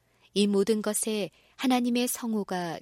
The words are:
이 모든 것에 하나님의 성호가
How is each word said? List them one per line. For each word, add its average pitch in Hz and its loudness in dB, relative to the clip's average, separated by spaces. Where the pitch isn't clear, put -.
이 202 4
모든 208 2
것에 214 -2
하나님의 247 2
성호가 190 -4